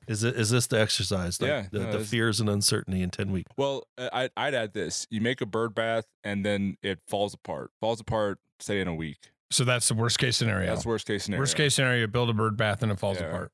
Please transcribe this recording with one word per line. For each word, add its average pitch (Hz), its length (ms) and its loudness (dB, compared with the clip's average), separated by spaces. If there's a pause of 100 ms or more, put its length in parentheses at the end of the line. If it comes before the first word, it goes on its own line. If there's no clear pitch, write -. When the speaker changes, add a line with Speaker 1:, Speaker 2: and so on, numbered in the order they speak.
Speaker 1:
Is 107 160 -2
it, 120 120 2
is 110 160 2
this 123 160 4
the 117 120 4
exercise, 95 640 0
like, 131 80 2
Speaker 2:
Yeah, 127 220 -2
Speaker 1:
the, 104 80 -4
Speaker 2:
no, 117 120 -2
Speaker 1:
the 104 80 0
Speaker 2:
it's 107 100 -6
Speaker 1:
fears 113 300 2
and 110 100 2
uncertainty 101 520 2
in 90 80 0
ten 98 220 -4
weeks? 92 260 -4
Speaker 2:
Well, 139 300 -2 (100)
uh, 127 160 -6
I'd, 127 240 0
I'd 139 160 0
add 110 200 -2
this. 87 360 -4
You 110 120 -2
make 123 200 0
a 127 40 0
bird 110 300 -2
bath 113 300 0 (180)
and 101 220 -2
then 101 360 0
it 95 260 -2
falls 101 260 0
apart. 71 380 -8 (100)
Falls 110 180 0
apart, 107 400 -2 (200)
say, 101 200 -2
in 92 80 0
a 85 80 -4
week. 78 360 -8 (200)
Speaker 3:
So - 120 2
that's 123 240 2
the 120 80 2
worst 113 240 2
case 123 180 2
scenario. 98 300 2
Speaker 2:
That's - 180 -2
worst 113 220 -2
case 104 180 -2
scenario. 104 160 -2
Speaker 3:
Worst 135 160 0
case 147 180 2
scenario, 123 260 4
you 113 60 2
build 120 220 0
a 117 40 0
bird 107 240 2
bath 107 260 2
and 110 80 2
it 95 80 -2
falls 98 200 -2
Speaker 2:
Yeah. 85 80 -4
Speaker 3:
apart. 85 260 -6